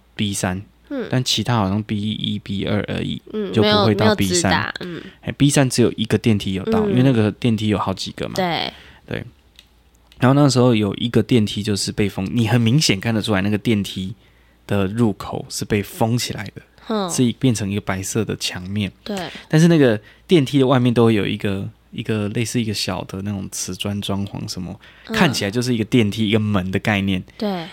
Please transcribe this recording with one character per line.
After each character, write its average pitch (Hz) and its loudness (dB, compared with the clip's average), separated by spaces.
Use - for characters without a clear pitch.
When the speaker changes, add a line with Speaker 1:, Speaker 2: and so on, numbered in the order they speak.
Speaker 1:
B 104 -2
三， 95 -4
Speaker 2:
嗯。 269 -8
Speaker 1:
但 127 0
其 - -2
他 120 0
好 101 2
像 104 0
B 104 -4
一、 107 -4
B 98 -6
二 101 0
而 90 -4
已， 95 -6
Speaker 2:
嗯， 214 -6
Speaker 1:
就 208 4
不 208 4
会 208 4
到 214 2
B 196 0
三。 180 0
Speaker 2:
没 160 2
有， - -6
没 170 -10
有 151 -12
直 - -14
达， - -
嗯。 - -
Speaker 1:
哎 - -6
，B 143 4
三 139 4
只 123 2
有 101 4
一 110 -4
个 - 2
电 107 2
梯 98 -4
有 92 -6
到， 220 0
Speaker 2:
嗯。 202 0
Speaker 1:
因 - 2
为 123 6
那 135 6
个 107 2
电 117 0
梯 107 -2
有 104 2
好 - -2
几 - -8
个 - -6
嘛。 55 -10
Speaker 2:
对。 170 -4
Speaker 1:
对。 - -8
然 127 6
后 143 6
那 147 6
时 123 2
候 123 6
有 104 0
一 - -4
个 117 2
电 117 4
梯 101 -4
就 104 -2
是 - -4
被 104 0
封， 95 -6
你 117 2
很 120 4
明 117 4
显 110 2
看 113 -2
得 107 0
出 104 0
来 92 2
那 101 0
个 104 2
电 104 2
梯 95 -8
的 101 0
入 110 2
口 - -8
是 - -8
被 104 0
封 113 -2
起 - -4
来 110 -10
的， - -18
Speaker 2:
哼。 202 -4
Speaker 1:
是 127 2
变 127 0
成 104 -4
一 101 -4
个 104 -4
白 95 -6
色 107 -2
的 92 -4
墙 - -8
面。 101 -2
Speaker 2:
对。 202 -8
Speaker 1:
但 160 4
是 170 8
那 170 6
个 120 4
电 165 6
梯 135 2
的 131 4
外 131 4
面 123 4
都 117 6
会 113 6
有 101 0
一 104 -2
个， 104 -6
一 120 -8
个 107 -4
类 120 -2
似 120 -2
一 - -4
个 107 -2
小 92 -4
的 95 -10
那 101 -4
种 95 -6
瓷 - -8
砖 101 -6
装 98 -4
潢 92 -10
什 90 -10
么， 87 -10
Speaker 2:
嗯。 220 -6
Speaker 1:
看 190 2
起 104 -2
来 98 -2
就 120 -2
是 123 -2
一 - 0
个 107 -2
电 113 2
梯， 107 -2
一 101 2
个 110 4
门 104 0
的 98 -2
概 104 0
念。 98 0
Speaker 2:
对。 208 -4